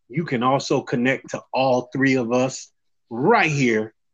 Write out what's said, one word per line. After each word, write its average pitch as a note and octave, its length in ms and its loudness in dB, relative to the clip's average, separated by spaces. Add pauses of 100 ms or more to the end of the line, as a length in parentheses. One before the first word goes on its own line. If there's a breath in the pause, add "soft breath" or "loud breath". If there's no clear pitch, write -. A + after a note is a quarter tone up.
you C#3 160 -4
can A#2+ 180 -2
also C3 380 0
connect B2+ 500 -2
to - 120 -8 (100)
all B2+ 400 0
three C3+ 220 2
of A#2+ 180 0
us B2+ 400 -2 (360)
right E3+ 420 2
here A#2 440 0 (200)